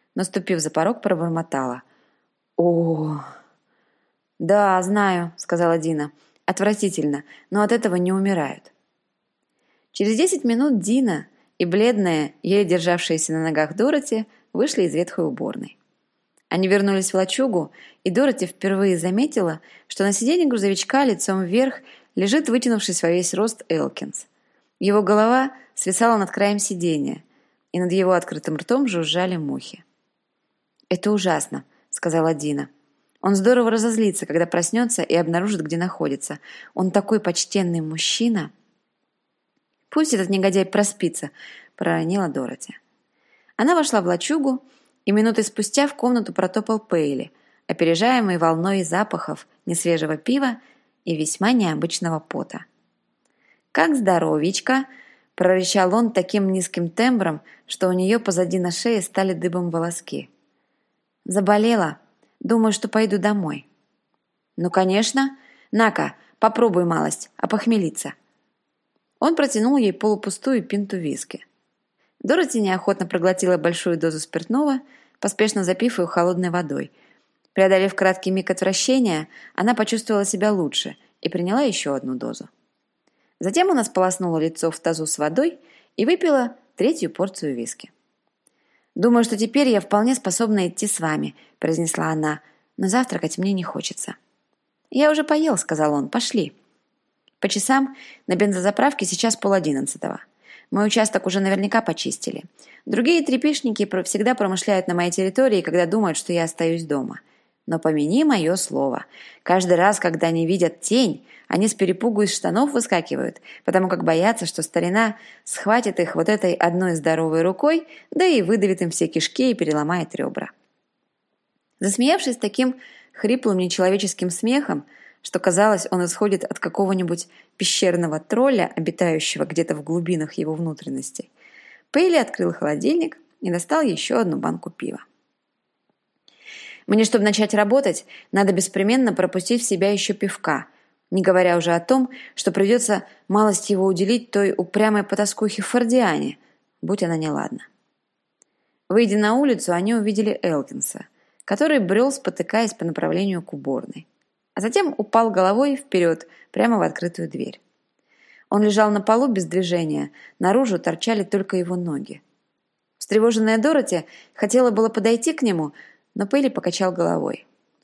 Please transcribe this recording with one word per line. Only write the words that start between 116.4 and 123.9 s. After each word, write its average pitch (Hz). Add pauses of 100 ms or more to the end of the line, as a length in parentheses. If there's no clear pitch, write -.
одной 175
здоровой 160
рукой, 285 (240)
да -
и 302
выдавит 190
им 175
все 170
кишки 247
и 214
переломает 156
рёбра. - (1300)
Засмеявшись 247
таким 254 (380)
хриплым 214
нечеловеческим 185